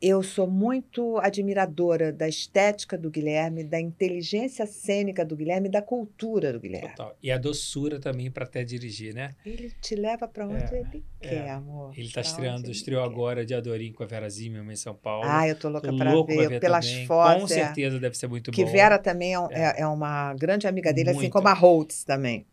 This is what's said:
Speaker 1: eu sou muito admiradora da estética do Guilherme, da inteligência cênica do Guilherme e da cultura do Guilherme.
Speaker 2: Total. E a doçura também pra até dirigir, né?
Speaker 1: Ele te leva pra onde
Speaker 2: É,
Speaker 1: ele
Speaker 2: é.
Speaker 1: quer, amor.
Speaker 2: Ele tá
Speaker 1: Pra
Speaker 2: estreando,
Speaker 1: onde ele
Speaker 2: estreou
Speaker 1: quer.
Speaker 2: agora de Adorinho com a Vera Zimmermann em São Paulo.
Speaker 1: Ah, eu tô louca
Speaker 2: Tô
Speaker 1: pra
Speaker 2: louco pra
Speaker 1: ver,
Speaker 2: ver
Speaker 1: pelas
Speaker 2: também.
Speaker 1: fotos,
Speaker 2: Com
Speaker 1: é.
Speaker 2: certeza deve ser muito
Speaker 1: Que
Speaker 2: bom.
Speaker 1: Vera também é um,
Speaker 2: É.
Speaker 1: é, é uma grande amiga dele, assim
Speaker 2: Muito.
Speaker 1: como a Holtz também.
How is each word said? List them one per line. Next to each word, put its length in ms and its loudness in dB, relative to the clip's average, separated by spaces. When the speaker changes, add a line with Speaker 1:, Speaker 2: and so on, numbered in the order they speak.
Speaker 1:
eu 200 6
sou 240 0
muito 720 0
admiradora 920 2
da 160 -2
estética 680 0
do 140 -8
Guilherme, 520 -2
da 160 -4
inteligência 840 -4
cênica 640 -2
do 100 -6
Guilherme 320 -2
e 20 -6
da 120 0
cultura 720 -4
do 40 -8
Guilherme. 300 -10
Speaker 2:
Total. 340 -14
E 80 -4
a 60 0
doçura 640 -4
também 300 -6
pra 160 -8
até 180 -8
dirigir, 480 -10
né? 220 -12
Speaker 1:
Ele 260 -12
te 120 -8
leva 320 -4
pra 200 -10
onde 180 -2
Speaker 2:
É, 40 -2
Speaker 1:
ele 140 -10
Speaker 2:
é. 80 -12
Speaker 1:
quer, 220 -6
amor. 440 -12
Speaker 2:
Ele 140 -12
tá 60 -14
Speaker 1:
Pra 80 -4
Speaker 2:
estreando, 380 -4
Speaker 1:
onde 80 -10
ele 40 -8
Speaker 2:
estreou 300 -4
Speaker 1:
quer. 80 -2
Speaker 2:
agora 340 -4
de 80 -6
Adorinho 400 -6
com 100 -14
a 40 -8
Vera 240 -8
Zimmermann 420 -10
em 40 -14
São 180 -10
Paulo. 340 -4
Speaker 1:
Ah, 180 4
eu 80 0
tô 140 -6
louca 220 -4
Speaker 2:
Tô 80 -2
Speaker 1:
pra 160 2
Speaker 2:
louco 180 4
pra 120 4
Speaker 1:
ver, 40 4
Speaker 2:
ver 120 -2
Speaker 1:
pelas 280 4
Speaker 2:
também. 180 -6
Speaker 1:
fotos, 360 8
Speaker 2:
Com 20 -4
Speaker 1:
é. 220 2
Speaker 2:
certeza 340 -2
deve 160 -2
ser 100 -6
muito 240 -6
Speaker 1:
Que 140 2
Speaker 2:
bom. 80 2
Speaker 1:
Vera 260 8
também 360 0
é 40 0
um, 140 -2
Speaker 2:
É. 240 2
Speaker 1:
é, 60 -2
é 40 2
uma 460 -2
grande 340 0
amiga 280 0
dele, 160 2
assim 80 0
Speaker 2:
Muito. 140 -2
Speaker 1:
como 160 4
a 40 10
Holtz 520 6
também. 480 -2